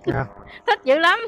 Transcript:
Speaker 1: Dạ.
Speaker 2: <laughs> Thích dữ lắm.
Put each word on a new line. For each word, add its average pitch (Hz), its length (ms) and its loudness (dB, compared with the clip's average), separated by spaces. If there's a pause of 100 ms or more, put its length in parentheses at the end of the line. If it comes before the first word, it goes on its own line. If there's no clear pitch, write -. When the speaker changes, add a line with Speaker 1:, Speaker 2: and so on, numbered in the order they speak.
Speaker 1:
Dạ. - 200 -4 (200)
Speaker 2:
<laughs> - 220 -20
Thích 403 160 2
dữ 269 160 2
lắm. 349 280 2